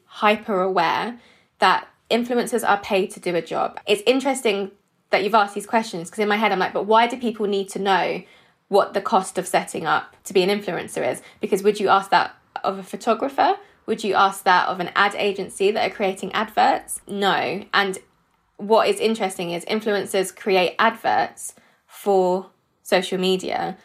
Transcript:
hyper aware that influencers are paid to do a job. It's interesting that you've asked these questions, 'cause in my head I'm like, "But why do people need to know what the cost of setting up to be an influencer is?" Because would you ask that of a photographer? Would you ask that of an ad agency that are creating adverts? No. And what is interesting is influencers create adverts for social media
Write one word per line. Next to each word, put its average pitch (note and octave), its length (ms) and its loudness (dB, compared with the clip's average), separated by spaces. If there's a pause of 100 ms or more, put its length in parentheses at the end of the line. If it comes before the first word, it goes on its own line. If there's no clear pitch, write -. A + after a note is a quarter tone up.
hyper G#3+ 560 0
aware F#3 580 0 (380)
that F#3 300 2 (240)
influencers A#3+ 560 0
are G3+ 100 4
paid G3+ 340 0
to - 80 -18
do F#3 160 -4
a E3 60 0
job. - 460 -4
It's G3+ 180 0
interesting B3 640 0 (380)
that F#3+ 160 0
you've G#3 100 0
asked G3+ 180 2
these G#3 140 -8
questions, F#3+ 420 -4
'cause - 100 -10
in G#3 100 2
my G#3 80 2
head G#3+ 160 2
I'm F#3+ 60 0
like, F3+ 120 0
"But F3+ 140 -2
why A3 200 6
do B3 120 -2
people A3+ 280 -4
need G3 260 -2
to F#3+ 80 -6
know F#3+ 440 0 (460)
what G3 240 2
the G3+ 80 0
cost F#3+ 360 0
of F3 80 -4
setting E3+ 400 -2
up - 380 -2
to - 80 -12
be F#3+ 100 4
an F#3 80 4
influencer F3+ 560 -4
is?" - 160 -4 (200)
Because F#3+ 220 -2
would G#3 180 2
you F#3+ 80 2
ask G3 220 2
that - 220 2 (300)
of G3 160 -4
a F#3+ 40 -12
photographer? C4 760 0 (300)
Would A3 180 -4
you G3 80 0
ask G3 320 2
that F3+ 240 4
of F#3 100 -4
an F3 160 -4
ad G3+ 200 2
agency G3 560 -2
that G#3+ 140 0
are G3 80 -2
creating F#3+ 380 -4
adverts? - 800 0
No. F3+ 640 -2
And G3 240 0 (580)
what G#3+ 320 2
is G3+ 140 0
interesting G3 500 -2
is E3+ 140 -6
influencers G3+ 680 -2
create F#3 460 0
adverts - 760 -2 (320)
for F#3 640 0 (300)
social F#3 360 -2
media F#3 680 -2